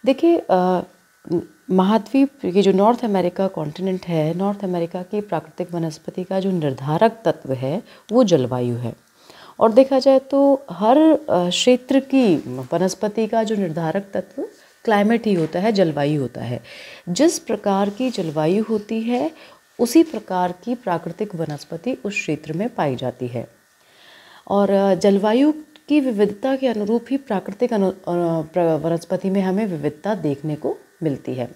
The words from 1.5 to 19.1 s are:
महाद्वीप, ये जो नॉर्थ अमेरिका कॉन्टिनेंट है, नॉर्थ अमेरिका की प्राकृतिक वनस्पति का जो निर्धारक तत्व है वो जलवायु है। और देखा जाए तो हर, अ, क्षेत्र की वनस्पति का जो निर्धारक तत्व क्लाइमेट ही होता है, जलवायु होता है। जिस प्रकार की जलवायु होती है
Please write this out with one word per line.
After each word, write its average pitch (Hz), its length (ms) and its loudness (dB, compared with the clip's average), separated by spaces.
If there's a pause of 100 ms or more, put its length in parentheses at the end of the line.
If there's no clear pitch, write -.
महाद्वीप, 214 580 2 (160)
ये 185 160 2
जो 190 100 4
नॉर्थ 214 340 2
अमेरिका 190 420 0
कॉन्टिनेंट 185 580 -6
है, 165 320 -2
नॉर्थ 202 260 -4
अमेरिका 175 380 -4
की 208 200 -6
प्राकृतिक 175 520 -8
वनस्पति 165 500 -6
का 190 160 -4
जो 190 120 -4
निर्धारक 160 760 0
तत्व 139 280 -2
है 135 300 -4 (280)
वो 247 120 4
जलवायु 127 520 0
है। 117 180 -6 (680)
और 233 120 4
देखा 262 280 6
जाए 269 200 4
तो 277 520 2
हर, 214 260 2
अ, 285 520 4
क्षेत्र 254 500 2
की 254 360 2 (380)
वनस्पति 208 540 -2
का 226 160 0
जो 214 120 -4
निर्धारक 175 580 -4
तत्व 208 300 -8 (400)
क्लाइमेट 226 420 2
ही 214 80 2
होता 165 260 0
है, 214 120 0
जलवायु 151 500 0
होता 120 200 -8
है। 120 220 -6 (460)
जिस 302 300 2
प्रकार 202 500 -2
की 254 200 -4
जलवायु 165 540 -2
होती 220 380 -4
है 247 300 -2 (480)